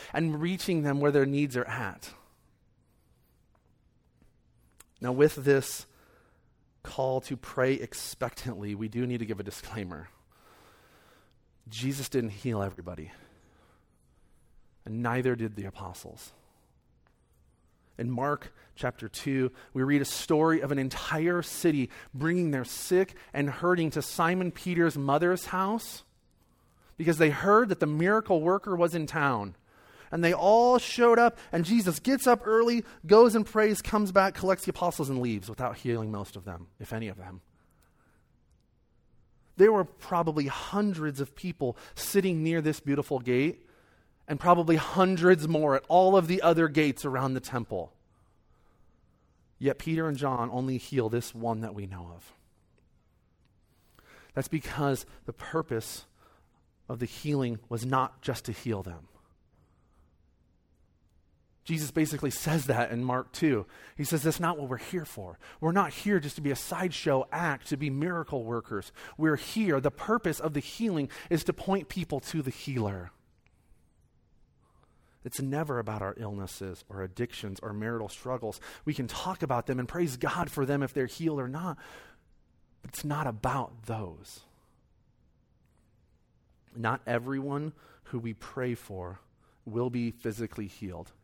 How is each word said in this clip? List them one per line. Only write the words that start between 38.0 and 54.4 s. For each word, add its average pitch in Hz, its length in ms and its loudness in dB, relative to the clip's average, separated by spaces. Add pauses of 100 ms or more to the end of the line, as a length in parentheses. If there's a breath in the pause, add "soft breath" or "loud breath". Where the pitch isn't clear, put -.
There 208 160 10
were 196 120 4
probably 156 640 -2
hundreds 160 680 -2
of 139 160 -6
people 147 440 -4 (160 loud breath)
sitting 185 480 2
near 165 180 2
this 151 180 0
beautiful 139 420 -2
gate, 123 460 0 (640 soft breath)
and 143 100 -4
probably 170 380 6
hundreds 180 720 6
more 151 280 4
at 135 120 -2
all 185 260 8
of 180 120 8
the 175 160 0
other 165 260 6
gates 151 380 2
around 131 260 0
the 127 80 -2
temple. 107 540 -6 (1600)
Yet 131 200 0
Peter 160 280 -2
and 143 120 -2
John 127 340 -2
only 127 240 -2
heal 120 320 -2
this 117 260 -2
one 113 280 -4
that 104 120 -8
we 101 120 -8
know 87 280 -12
of. - 200 -20 (2000 soft breath)
That's 135 140 -4